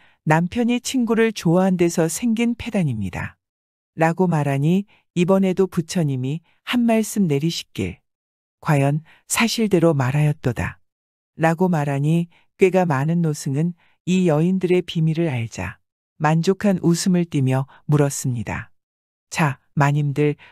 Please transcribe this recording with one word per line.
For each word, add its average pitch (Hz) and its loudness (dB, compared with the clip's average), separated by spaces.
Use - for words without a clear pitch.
남편이 226 0
친구를 226 0
좋아한 185 2
데서 170 0
생긴 233 -2
패단입니다. 110 -4
라고 165 0
말하니 151 0
이번에도 190 2
부처님이 151 -4
한 247 -2
말씀 220 0
내리시길, 139 -4
"과연 143 2
사실대로 202 2
말하였도다." 135 -2
라고 165 0
말하니 151 0
꾀가 185 4
많은 151 0
노승은 156 -2
이 185 2
여인들의 180 2
비밀을 160 -2
알자 113 -8
만족한 165 2
웃음을 170 2
띠며 135 0
물었습니다. 139 -2
"자, 143 -2
마님들, 147 0